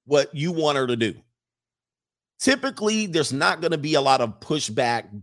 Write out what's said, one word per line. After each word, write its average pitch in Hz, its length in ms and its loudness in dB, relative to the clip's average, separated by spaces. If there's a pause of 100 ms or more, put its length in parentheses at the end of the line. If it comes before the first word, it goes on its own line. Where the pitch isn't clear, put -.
what 139 280 2
you 160 200 -2
want 151 240 2
her 131 100 0
to 120 80 0
do. 113 180 0 (1300)
Typically, 214 680 0
there's 160 260 -2
not 160 280 0
gonna 165 160 0
be 151 180 -2
a 143 60 4
lot 135 200 4
of 113 180 -4
pushback, 117 680 -2 (140)